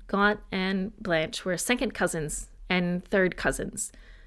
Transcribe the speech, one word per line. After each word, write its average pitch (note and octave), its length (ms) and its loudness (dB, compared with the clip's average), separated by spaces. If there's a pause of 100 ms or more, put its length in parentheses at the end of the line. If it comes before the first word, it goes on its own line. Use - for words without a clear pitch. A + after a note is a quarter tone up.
Gaunt G#3 320 4 (120)
and F#3+ 460 -2
Blanche D#3+ 480 0
were F3+ 120 -2
second B3 360 0
cousins E3 560 -2 (200)
and F3+ 360 0
third F#3 320 2
cousins, - 540 -2 (360)